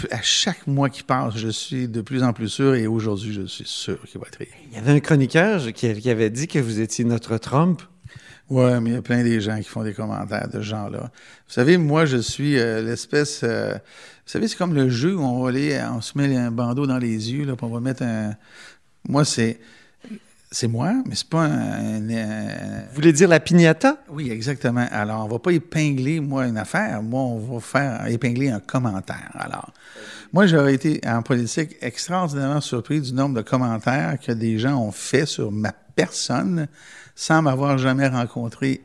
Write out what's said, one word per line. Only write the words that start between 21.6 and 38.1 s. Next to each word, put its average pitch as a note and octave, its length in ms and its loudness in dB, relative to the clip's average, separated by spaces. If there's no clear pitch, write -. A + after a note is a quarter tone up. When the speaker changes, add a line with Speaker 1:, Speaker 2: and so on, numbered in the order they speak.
Speaker 1:
un G#2+ 680 -6
Speaker 2:
Vous B2 60 -10
voulez D3+ 180 6
dire D#3+ 140 6
la D#3+ 120 8
piñata ? F3 680 6
Speaker 1:
Oui, D3 200 -6
exactement. A#2+ 600 -2
Alors, G#2+ 340 -4
on G#2+ 40 -6
va A#2 100 -4
pas F3 140 0
épingler, D3+ 680 0
moi, C3+ 260 -2
une A2+ 120 -2
affaire. D3 440 -2
Moi, A#2+ 200 -2
on A#2+ 160 -2
va A#2 220 -8
faire B2 480 -2
épingler A#2+ 420 0
un G#2 100 -2
commentaire. A2 720 -4
Alors, - 400 -10
moi, G3 120 8
j'aurais C#3+ 280 6
été D3+ 320 0
en A#2 160 0
politique B2+ 580 0
extraordinairement C#3+ 800 -2
surpris C#3 400 -2
du C3 140 -4
nombre C3+ 220 0
de A2 60 -2
commentaires B2+ 800 0
que - 120 -4
des A2+ 260 0
gens C3 160 0
ont A2+ 180 -2
fait - 320 0
sur B2 280 -4
ma G#2 200 -2
personne E3+ 720 -2
sans D#3+ 280 2
m'avoir C#3 340 2
jamais C3 320 2
rencontré B2+ 760 -2